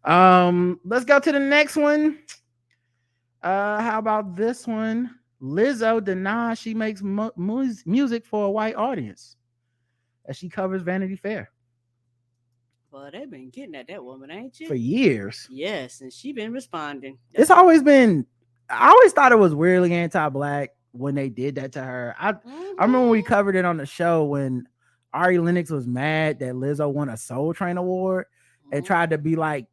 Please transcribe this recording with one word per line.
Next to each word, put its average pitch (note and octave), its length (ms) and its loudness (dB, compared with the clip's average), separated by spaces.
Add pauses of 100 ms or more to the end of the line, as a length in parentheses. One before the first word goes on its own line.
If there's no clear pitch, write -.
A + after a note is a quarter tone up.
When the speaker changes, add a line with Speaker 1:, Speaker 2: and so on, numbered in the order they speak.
Speaker 1:
Um, F3+ 800 4
let's A#3 200 -2
go C#4 160 4
to D4+ 120 0
the C#4 60 0
next C#4+ 380 2
one. D4+ 420 2 (1200)
Uh, G3+ 400 -2
how A3+ 160 -2
about G#3+ 380 -4
this A3+ 300 -4
one? A3+ 480 -4 (260)
Lizzo A3 600 0
denies G3+ 560 -4
she A3+ 160 -10
makes A3 280 -6
mu-, G#3 340 -4
mus-, A3 480 -4
music A#3 400 0
for G#3 220 -2
a G3 40 0
white G#3+ 260 -2
audience G#3 600 -6 (920)
as C3+ 100 -12
she F3+ 120 -16
covers F#3+ 340 -6
Vanity F#3+ 340 -6
Fair. G3 340 -10 (1400)
Speaker 2:
Well, C#3 200 -20
they've B3 200 -16
been C3 200 -20
getting A3 240 -18
at B2+ 140 -16
that E3+ 160 -14
woman, C3+ 260 -18
ain't A3+ 300 -16
you? D#4+ 80 -14
Speaker 1:
For D3+ 60 -4
years. B2 760 -2
Speaker 2:
Yes, D3+ 520 -10
and B2+ 100 -18
she C#4 200 -16
been A3+ 200 -10
responding. D3 680 -12 (140)
Speaker 1:
It's B3+ 180 4
always F4 320 8
been, B3 440 6 (420)
I C3 220 4
always A4+ 220 10
thought C4+ 200 6
it A3+ 60 8
was F3+ 160 6
weirdly F3 400 2
anti-black C#3+ 760 -2 (220)
when C3+ 220 -6
they C#3 160 -4
did B2+ 240 -8
that C3+ 180 -10
to C#3+ 100 -12
her. B2 360 -10
I, F3+ 120 -2
I G#3 40 -6 (500)
remember B3+ 160 4
when A#3+ 100 4
we A3+ 100 4
Speaker 2:
Mm-hmm. F#3 80 -8
Speaker 1:
covered G3+ 280 2
it F#3 80 2
on F3 140 -2
the C#3+ 80 -8
show E3+ 380 0
when C#3 440 -4 (460)
Ari F3+ 240 2
Lennox E3+ 320 -2
was C#3 160 -6
mad D3+ 540 -2
that B2+ 140 -6
Lizzo C#3+ 380 -4
won C#3+ 160 -4
a A2+ 80 -10
Soul C#3 380 -6
Train F3 240 -4
Award F#3 480 -4 (460)
and C#3+ 120 -4
Speaker 2:
Mm-hmm. - 20 -12
Speaker 1:
tried E3+ 240 0
to D#3 80 0
be D#3+ 180 -2
like D3+ 360 -4